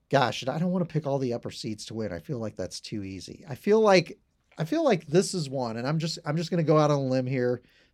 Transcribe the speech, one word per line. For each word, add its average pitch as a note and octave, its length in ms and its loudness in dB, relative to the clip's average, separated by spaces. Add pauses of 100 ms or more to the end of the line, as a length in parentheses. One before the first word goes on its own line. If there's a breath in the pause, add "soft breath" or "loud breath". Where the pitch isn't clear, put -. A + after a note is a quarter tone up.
(100)
gosh, A#2+ 320 2
and B2+ 80 -4
I D3+ 80 -4
don't F3+ 120 0
wanna F3+ 140 0
pick D3+ 220 -4
all C#3 120 -2
the C3 140 -2
upper A2+ 180 -6
seeds G#2+ 360 -10
to A2 80 -12
win. G#2+ 180 -6
I E2+ 60 -8
feel B2+ 180 -8
like A2 180 -6
that's - 240 -8
too G2+ 260 -10
easy. F#2+ 440 -14
I C3+ 60 -8
feel G#3 260 2
like, F#3+ 380 4 (400)
I E3 60 0
feel D#4 200 0
like G#3+ 220 2
this E3+ 260 2
is E3 160 -4
one, B2 300 -4
and B2 100 -4
I'm D#3+ 100 0
just, D#3+ 280 -4
I'm D3+ 100 -2
just E3+ 140 -4
gonna F3 120 0
go D#3 140 6
out D3+ 140 6
on D3 80 2
a C3+ 80 0
limb B2+ 200 0
here. B2 360 0 (320 soft breath)